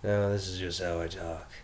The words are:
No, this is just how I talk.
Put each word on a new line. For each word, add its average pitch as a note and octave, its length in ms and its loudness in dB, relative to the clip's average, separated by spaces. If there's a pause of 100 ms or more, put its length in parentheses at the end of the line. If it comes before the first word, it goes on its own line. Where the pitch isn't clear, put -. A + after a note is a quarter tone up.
No, G2+ 300 4
this G2 160 2
is F#2 100 -4
just F2+ 240 -2
how E2+ 200 0
I E2+ 60 0
talk. E2 400 -6 (160)